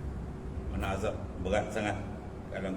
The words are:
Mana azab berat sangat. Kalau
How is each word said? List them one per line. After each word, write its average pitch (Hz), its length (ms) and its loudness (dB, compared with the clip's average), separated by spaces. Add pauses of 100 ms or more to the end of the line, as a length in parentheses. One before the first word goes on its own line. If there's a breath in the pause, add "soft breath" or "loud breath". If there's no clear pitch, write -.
(680)
Mana 98 240 2
azab 98 240 2 (240)
berat 101 320 4
sangat. 104 240 2 (560)
Kalau 95 240 0